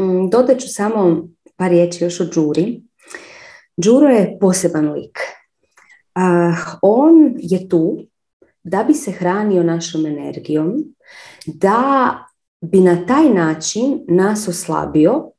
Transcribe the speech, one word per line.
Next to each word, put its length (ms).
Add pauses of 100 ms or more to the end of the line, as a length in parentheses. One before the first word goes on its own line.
Mm, 300
dodat 280
ću 100
samo 600 (280)
par 140
riječi 340
još 160
o 40
Đuri. 580 (920)
Đuro 320
je 320
poseban 520
lik. 260 (960)
Ah, 400 (280)
on 560
je 300
tu 300 (640)
da 200
bi 100
se 160
hranio 520
našom 440
energijom, 680 (720)
da 720 (420)
bi 200
na 260
taj 240
način 800
nas 400
oslabio, 920